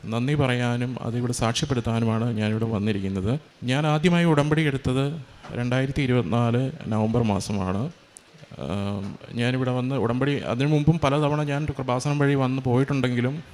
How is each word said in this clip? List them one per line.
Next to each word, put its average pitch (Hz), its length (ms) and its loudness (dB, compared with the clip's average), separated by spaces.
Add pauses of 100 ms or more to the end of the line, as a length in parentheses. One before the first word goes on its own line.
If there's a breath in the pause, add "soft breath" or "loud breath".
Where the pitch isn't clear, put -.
നന്ദി 120 280 -2
പറയാനും 123 680 0
അതിവിടെ 120 320 -2
സാക്ഷ്യപ്പെടുത്താനുമാണ് 117 1040 0
ഞാനിവിടെ 107 280 0
വന്നിരിക്കുന്നത്. 101 720 -2 (240)
ഞാൻ 135 240 0
ആദ്യമായി 170 380 2
ഉടമ്പടി 151 360 4
എടുത്തത് 139 580 0 (340)
രണ്ടായിരത്തി 131 480 0
ഇരുപത്തിനാല് 123 720 2 (160)
നവംബർ 113 360 2
മാസമാണ്. 101 680 0 (720)
ആം, 98 580 -6 (160)
ഞാനിവിടെ 127 380 0
വന്ന് 127 240 -2
ഉടമ്പടി, 127 440 0
അതിനു 123 280 -2
മുമ്പും 151 320 4
പലതവണ 147 440 2
ഞാൻ 143 220 -2
കൃപാസനം 135 540 -2
വഴി 143 160 4
വന്ന് 131 260 0
പോയിട്ടുണ്ടെങ്കിലും 131 840 0 (100)